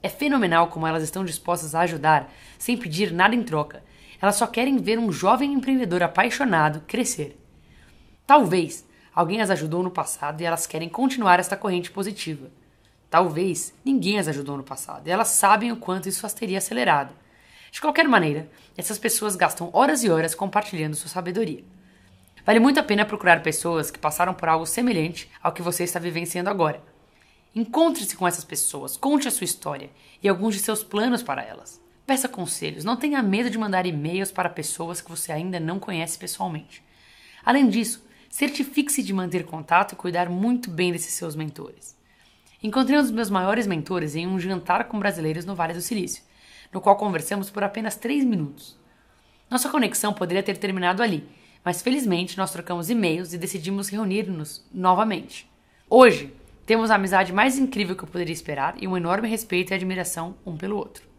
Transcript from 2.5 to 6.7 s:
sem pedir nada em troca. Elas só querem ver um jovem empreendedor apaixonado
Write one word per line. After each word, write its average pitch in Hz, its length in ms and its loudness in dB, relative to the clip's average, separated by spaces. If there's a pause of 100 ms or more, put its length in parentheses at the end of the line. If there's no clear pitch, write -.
sem 240 200 -2
pedir 175 340 -2
nada 190 240 4
em 233 80 0
troca. 151 400 -4 (380)
Elas 202 160 4
só 233 100 2
querem 254 300 2
ver 208 200 2
um 226 140 0
jovem 233 400 4
empreendedor 247 520 2
apaixonado 170 840 2